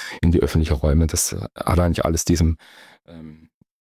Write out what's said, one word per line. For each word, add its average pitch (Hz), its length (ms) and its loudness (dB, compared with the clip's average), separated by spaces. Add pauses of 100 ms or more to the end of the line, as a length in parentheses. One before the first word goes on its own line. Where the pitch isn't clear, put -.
(220)
in 85 100 4
die 85 80 4
öffentlichen 80 360 0
Räume. 76 320 2
Das - 280 -4 (200)
hat - 220 -2
eigentlich 87 280 2
alles 82 180 -2
diesem, 82 320 2 (500)
ähm, 80 440 -20 (320)